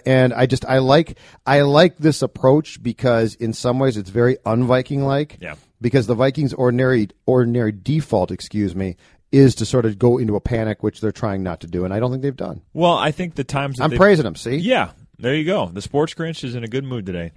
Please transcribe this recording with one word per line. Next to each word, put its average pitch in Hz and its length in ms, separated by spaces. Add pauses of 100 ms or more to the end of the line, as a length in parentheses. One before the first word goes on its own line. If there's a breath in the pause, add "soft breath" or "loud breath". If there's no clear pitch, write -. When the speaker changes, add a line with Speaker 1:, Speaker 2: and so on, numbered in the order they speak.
Speaker 1:
and 127 280
I 120 120
just, - 200
I 131 140
like, 139 380 (280 soft breath)
I 143 160
like 147 360
this 151 240
approach 135 640
because 113 520
in 113 180
some 123 260
ways 135 160
it's 98 140
very 120 360
un-Viking-like. 131 920
Speaker 2:
Yeah. 78 160 (240)
Speaker 1:
Because 120 280
the 120 80
Vikings' 131 380
ordinary, 123 540 (180)
ordinary 120 460
default, 104 600
excuse 95 440
me, 95 220 (340 soft breath)
is 135 240
to 113 100
sort 123 200
of 107 120
go 120 200
into 110 180
a 98 60
panic, 110 420
which 107 160
they're 107 140
trying 98 300
not 87 180
to 87 60
do, 87 180
and 92 80
I 104 80
don't 123 100
think 131 120
they've 139 120
done. 87 260 (120)
Speaker 2:
Well, 170 200
I 135 180
think 175 240
the 139 100
times 139 320
that 127 80
Speaker 1:
I'm 156 60
Speaker 2:
they've 120 80
Speaker 1:
praising 185 260
them, 85 100
see? 120 220
Speaker 2:
Yeah. 190 340 (280)
There 123 160
you 156 100
go. 170 220
The 90 140
Sports 147 320
Grinch 165 300
is 123 120
in 120 80
a 117 40
good 127 160
mood 127 220
today. 87 320